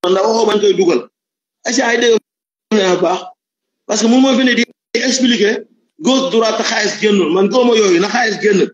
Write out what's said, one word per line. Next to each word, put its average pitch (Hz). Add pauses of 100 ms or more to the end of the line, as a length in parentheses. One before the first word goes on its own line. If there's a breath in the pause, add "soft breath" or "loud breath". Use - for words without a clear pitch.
(120)
ndax 190
waxoo 226
bañ 208
koy 196
dugal. 175 (680)
Est-ce 240
que 269
ay 233
dégg 233 (520)
bu 220 (260)
baax. 180 (680)
Parce 214
que 226
mun 247
ma 262
fi 262
ne 240
di 233 (300)
expliquer 240 (360)
gauche 262
droite 220
te 226
xaalis 214
génnul. 196
Man 196
gëwuma 247
yooyu, 190
na 202
xaalis 220
génn. 196 (140)